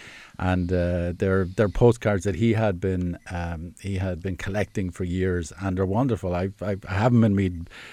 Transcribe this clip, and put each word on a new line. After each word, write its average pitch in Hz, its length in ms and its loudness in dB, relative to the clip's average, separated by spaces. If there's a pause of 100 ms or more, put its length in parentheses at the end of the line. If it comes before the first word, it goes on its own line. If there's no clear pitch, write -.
(400)
and, 92 320 0
uh, 87 460 0
they're, 95 260 2
they're 92 240 0
postcards 107 560 4
that 101 120 -2
he 113 180 2
had 104 260 0
been, 90 380 -2 (120)
um, 85 520 -8
he 98 160 -6
had 90 240 -4
been 92 160 -6
collecting 98 520 -4
for 90 140 -6
years, 90 560 -2
and 95 180 -2
they're 95 80 2
wonderful. 98 480 0
I, 92 180 -2 (100)
I, 98 160 -4 (100)
I 95 60 -4
have 110 200 4
'em 113 120 6
in 101 100 4
me, 98 160 2 (420)